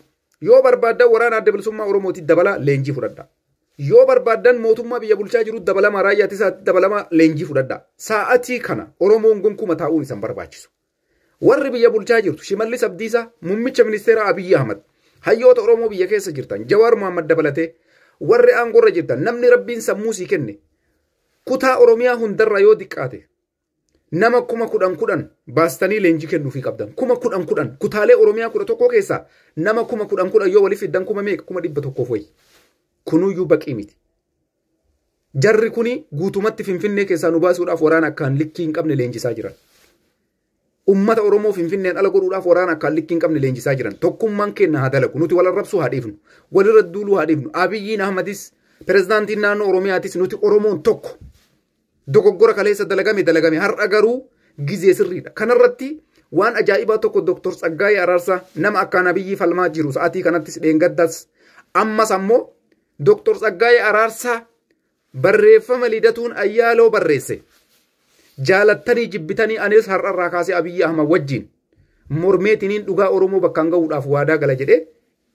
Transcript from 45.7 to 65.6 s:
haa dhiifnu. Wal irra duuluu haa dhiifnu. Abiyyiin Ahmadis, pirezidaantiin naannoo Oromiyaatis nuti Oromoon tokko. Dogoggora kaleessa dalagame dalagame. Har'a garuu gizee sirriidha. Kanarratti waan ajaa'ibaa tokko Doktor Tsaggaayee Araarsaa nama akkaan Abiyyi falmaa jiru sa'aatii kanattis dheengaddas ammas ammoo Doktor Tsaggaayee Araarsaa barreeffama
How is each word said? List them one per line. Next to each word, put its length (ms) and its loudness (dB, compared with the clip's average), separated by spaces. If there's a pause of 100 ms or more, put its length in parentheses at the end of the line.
haa 80 -2
dhiifnu. 260 -8 (380)
Wal 140 4
irra 160 6
duuluu 340 -2
haa 100 0
dhiifnu. 260 -2
Abiyyiin 480 -4
Ahmadis, 520 -6 (340)
pirezidaantiin 540 0
naannoo 280 0
Oromiyaatis 480 -2
nuti 260 -4
Oromoon 400 2
tokko. 340 -2 (1000)
Dogoggora 400 4
kaleessa 300 -2
dalagame 380 -2
dalagame. 360 2
Har'a 300 -2
garuu 400 -2 (380)
gizee 280 2
sirriidha. 360 -4
Kanarratti 600 0 (420)
waan 240 0
ajaa'ibaa 420 0
tokko 280 -2
Doktor 300 -4
Tsaggaayee 440 -2
Araarsaa 400 0 (160)
nama 240 -2
akkaan 260 0
Abiyyi 300 -2
falmaa 320 0
jiru 240 -4
sa'aatii 300 -2
kanattis 400 -2
dheengaddas 640 0 (460)
ammas 360 0
ammoo 300 2 (640)
Doktor 320 4
Tsaggaayee 440 2
Araarsaa 580 0 (760)
barreeffama 720 4